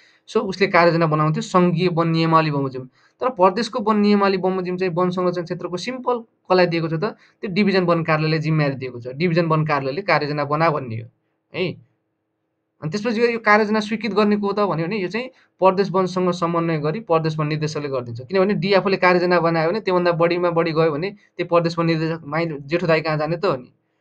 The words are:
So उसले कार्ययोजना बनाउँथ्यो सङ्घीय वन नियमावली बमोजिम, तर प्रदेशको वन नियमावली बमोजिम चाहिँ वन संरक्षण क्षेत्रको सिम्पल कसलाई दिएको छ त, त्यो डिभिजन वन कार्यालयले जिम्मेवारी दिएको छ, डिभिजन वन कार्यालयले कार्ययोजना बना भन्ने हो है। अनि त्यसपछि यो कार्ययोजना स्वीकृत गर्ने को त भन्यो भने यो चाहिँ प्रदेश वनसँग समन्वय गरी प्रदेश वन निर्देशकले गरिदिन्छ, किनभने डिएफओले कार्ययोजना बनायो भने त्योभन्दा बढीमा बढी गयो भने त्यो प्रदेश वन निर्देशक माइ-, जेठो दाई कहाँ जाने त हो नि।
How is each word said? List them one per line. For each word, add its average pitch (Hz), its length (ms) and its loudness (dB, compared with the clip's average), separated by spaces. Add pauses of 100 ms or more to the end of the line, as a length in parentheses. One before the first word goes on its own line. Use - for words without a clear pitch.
(280)
So 220 120 0
उसले 196 260 0
कार्ययोजना 170 400 4
बनाउँथ्यो 156 360 0
सङ्घीय 180 460 2
वन 165 200 0
नियमावली 160 420 2
बमोजिम, 135 340 -4 (360)
तर - 80 -2
प्रदेशको 202 520 0
वन 214 180 0
नियमावली 202 380 4
बमोजिम 180 400 -2
चाहिँ 180 180 -2
वन 180 160 0
संरक्षण 180 320 -2
क्षेत्रको 175 340 -8
सिम्पल 247 440 -4
कसलाई 185 460 0
दिएको 165 220 -2
छ 151 40 -4
त, 160 120 -2 (360)
त्यो 220 100 -8
डिभिजन 190 340 2
वन 170 200 2
कार्यालयले 156 340 0
जिम्मेवारी 151 380 0
दिएको 123 240 -10
छ, 120 80 -14
डिभिजन 165 380 0
वन 156 200 2
कार्यालयले 143 360 -2
कार्ययोजना 147 420 0
बना 151 260 0
भन्ने 127 300 -6
हो 110 80 -14 (460)
है। 170 180 -4 (1080)
अनि 156 80 -6
त्यसपछि 233 440 -2
यो 226 40 -6
कार्ययोजना 214 420 2
स्वीकृत 208 320 -4
गर्ने 208 240 2
को 202 160 -2
त 208 80 -2
भन्यो 165 260 0
भने 208 120 -4
यो 180 100 -4
चाहिँ 233 200 -6 (320)
प्रदेश 185 300 4
वनसँग 180 400 0
समन्वय 170 480 0
गरी 156 220 -4
प्रदेश 160 380 0
वन 156 80 -2
निर्देशकले 151 420 -4
गरिदिन्छ, 123 320 -6
किनभने 190 340 0
डिएफओले 190 420 2
कार्ययोजना 180 440 4
बनायो 165 300 2
भने 214 100 -2
त्योभन्दा 175 320 0
बढीमा 175 380 0
बढी 165 220 0
गयो 160 200 2
भने 165 180 -4
त्यो - 360 -10
प्रदेश 170 320 0
वन 165 80 0
निर्देशक 160 380 -2
माइ-, 151 360 -4
जेठो 165 260 -2
दाई 160 140 4
कहाँ 156 180 -2
जाने 156 180 -2
त 165 80 -4
हो 160 120 0
नि। - 160 -18 (280)